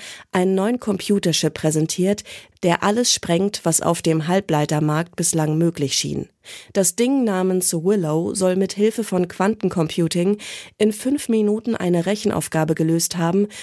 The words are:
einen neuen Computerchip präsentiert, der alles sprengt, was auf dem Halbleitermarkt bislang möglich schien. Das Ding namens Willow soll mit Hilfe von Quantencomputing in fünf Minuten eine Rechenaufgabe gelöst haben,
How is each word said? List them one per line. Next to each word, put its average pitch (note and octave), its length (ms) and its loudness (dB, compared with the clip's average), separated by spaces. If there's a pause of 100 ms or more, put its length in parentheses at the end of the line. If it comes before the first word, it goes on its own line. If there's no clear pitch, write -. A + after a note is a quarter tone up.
(320)
einen F#3 240 2
neuen A3 240 0
Computerchip F3+ 760 0
präsentiert, E3 680 0 (400)
der E3+ 180 2
alles A3 320 2
sprengt, F#3+ 500 0
was E3 180 2
auf E3+ 200 0
dem D#3+ 280 0
Halbleitermarkt D3+ 880 0
bislang D#3 400 0
möglich E3 380 0
schien. C#3+ 340 -4 (420)
Das F#3+ 240 0
Ding B3+ 300 2
namens F#3 480 0
Willow E3+ 600 0
soll F#3 220 0
mit F#3+ 160 0
Hilfe G#3+ 320 0
von F3+ 240 0
Quantencomputing F3+ 1080 0 (400)
in G#3+ 160 2
fünf C4+ 340 -2
Minuten A3 480 2
eine F3 300 0
Rechenaufgabe D#3+ 720 0
gelöst E3 420 0
haben, F3+ 320 2 (140)